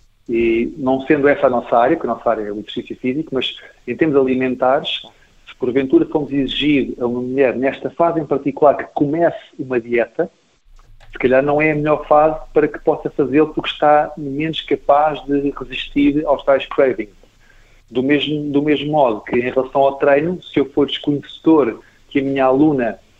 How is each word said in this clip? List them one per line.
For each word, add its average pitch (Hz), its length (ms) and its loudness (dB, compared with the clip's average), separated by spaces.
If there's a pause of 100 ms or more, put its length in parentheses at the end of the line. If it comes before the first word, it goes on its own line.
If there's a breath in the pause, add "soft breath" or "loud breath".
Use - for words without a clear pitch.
(280)
E 117 480 0
não 135 260 -2
sendo 143 260 2
essa 143 180 2
a 127 40 4
nossa 123 260 0
área, 127 200 4
que - 80 -6
a 123 40 -2
nossa 117 200 -4
área 110 140 0
é 104 100 -6
o 104 60 -6
exercício 107 380 -10
físico, 135 380 -4
mas - 220 -4 (300 loud breath)
em 120 100 -6
termos 156 200 2
alimentares, 131 840 0 (580 loud breath)
porventura 135 460 2
fomos 147 260 -4
exigir 139 680 -2
a 123 60 -2
uma 120 140 -2
mulher, 127 340 0
nesta 131 360 -4
fase 170 280 0
em 156 80 -4
particular, 139 500 2
que - 80 -8 (100)
comece 151 440 0 (200)
uma 127 220 -2
dieta, 120 480 -2 (840)
se - 60 -14
calhar 131 240 2
não 147 180 0
é 156 120 2
a - 20 0
melhor 147 340 -2
fase 151 280 4 (180)
para 151 120 2
que - 140 -4
possa 147 300 -2
fazê-lo 151 440 0
porque - 160 -6
está 151 460 2
menos 151 460 -6
capaz 147 640 0
de 143 240 0
resistir 143 760 -2
aos 143 180 0
tais 139 220 2
cravings. 120 460 0 (800 soft breath)
Do 123 120 -2
mesmo, 147 480 -2
do 139 120 0
mesmo 147 300 -2
modo 123 280 2
que - 160 -6
em 123 140 -2
relação 131 320 0
ao 135 140 0
treino, 156 460 0
se - 160 -4
eu 139 120 2
for 143 160 0
desconhecedor 147 920 0 (280 soft breath)
que 143 120 -2
a - 20 -2
minha 135 220 0
aluna 131 540 2 (220)